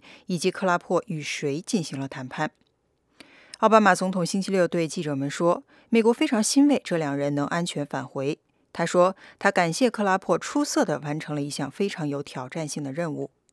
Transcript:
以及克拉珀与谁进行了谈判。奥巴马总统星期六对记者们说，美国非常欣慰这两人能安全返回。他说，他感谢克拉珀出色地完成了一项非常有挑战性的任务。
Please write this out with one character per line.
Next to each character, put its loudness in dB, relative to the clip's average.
以 -2
及 0
克 -4
拉 2
珀 0
与 -6
谁 -4
进 -2
行 -8
了 -6
谈 -12
判。 -6
奥 4
巴 8
马 8
总 -2
统 0
星 -2
期 -6
六 4
对 0
记 -6
者 -4
们 -2
说， 0
美 4
国 6
非 0
常 0
欣 4
慰 4
这 -2
两 -2
人 0
能 0
安 -2
全 -6
返 -6
回。 -4
他 -2
说， 4
他 2
感 2
谢 2
克 -2
拉 4
珀 0
出 -2
色 0
地 -2
完 -6
成 -8
了 -2
一 -6
项 -6
非 -2
常 -6
有 -4
挑 -10
战 -6
性 -8
的 -6
任 -4
务。 -8